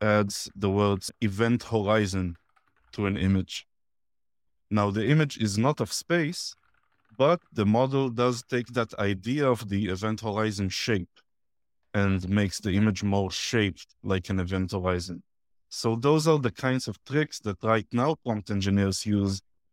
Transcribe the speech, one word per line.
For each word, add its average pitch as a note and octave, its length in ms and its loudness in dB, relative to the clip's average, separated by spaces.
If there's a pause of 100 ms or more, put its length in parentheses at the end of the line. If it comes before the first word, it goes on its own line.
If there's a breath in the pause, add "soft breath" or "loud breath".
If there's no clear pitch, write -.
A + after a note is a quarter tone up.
adds G#2 540 2
the G2 160 -2
words G2+ 400 2 (100)
"event A2+ 440 0
horizon" G2 720 0 (560)
to G#2 140 -4
an G2 100 0
image. F#2 500 0 (1040)
Now, G#2 200 2
the G#2 160 -2
image D3+ 320 2
is G#2 180 -2
not C3 240 2
of A2 120 -6
space, - 640 -4 (600)
but D#3+ 240 4 (120)
the G#2+ 140 0
model C3+ 440 2
does B2 320 0
take A#2+ 320 -4
that A#2 240 -2
idea A2 500 0
of A2+ 200 0
the G2 200 -2
event G#2 320 -4
horizon G#2 480 -2
shape - 520 -4 (720)
and F#2+ 360 0
makes G2+ 320 0
the G2+ 120 -2
image G#2 300 2
more G2+ 280 0
shaped - 560 -2 (160)
like F#2+ 260 -2
an F#2+ 120 -2
event F#2 320 -2
horizon. F2+ 500 -2 (460)
So A2+ 280 -2
those D3+ 320 2
are D#3 100 6
the B2 140 -2
kinds C3 340 -2
of - 180 -10
tricks D3 360 -2
that G2+ 220 -6
right A2 300 2
now C#3 320 2
prompt G#2+ 260 -4
engineers G2 560 2
use G2+ 340 0 (320)